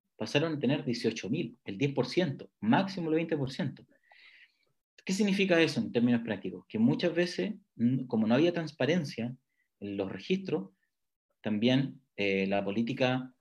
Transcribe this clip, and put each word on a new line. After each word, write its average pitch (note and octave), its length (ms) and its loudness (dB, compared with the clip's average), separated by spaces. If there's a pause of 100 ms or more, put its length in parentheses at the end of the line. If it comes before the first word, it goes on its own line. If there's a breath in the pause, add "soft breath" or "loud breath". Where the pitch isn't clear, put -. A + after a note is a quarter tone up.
(160)
pasaron D3 380 0
a C#3 40 -6
tener C#3+ 240 0
dieciocho A#2 460 -2
mil, C3 340 -4
el G2 140 -8
diez C#3 160 -2
por D#3+ 140 0
ciento, - 420 -2 (100)
máximo D#3+ 500 0
el D#3 60 2
veinte E3 220 0
por C3+ 140 -4
ciento. - 340 -6 (1200 soft breath)
¿Qué F#3+ 80 -4
significa F#3+ 480 4
eso D3+ 180 2
en G2+ 120 -4
términos A#2+ 300 4
prácticos? F#2+ 460 -8
Que - 100 -6
muchas D#3 380 4
veces, F3 380 0 (240)
n-, B2+ 300 0
como A2 200 0
no A#2 80 4
había E3+ 180 4
transparencia D3 800 -2 (460)
en G2+ 180 -6
los F#2+ 140 -2
registros, F3+ 580 -2 (720)
también, B2 580 0 (160)
eh, G2 320 0
la G2 160 0
política B2 760 -2